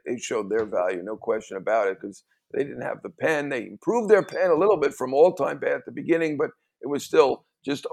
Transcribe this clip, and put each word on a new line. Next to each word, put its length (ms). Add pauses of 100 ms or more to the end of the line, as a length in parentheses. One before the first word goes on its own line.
they 120
showed 300
their 160
value, 380
no 140
question 400
about 320
it, 120
'cause 220 (300)
they 120
didn't 180
have 200
the 80
pen. 380
They 180
improved 440
their 140
pen 260
a 60
little 200
bit 180
from 200
all-time 440
bad 160
at 100
the 80
beginning, 440
but 140 (300)
it 80
was 160
still 400 (200)
just 280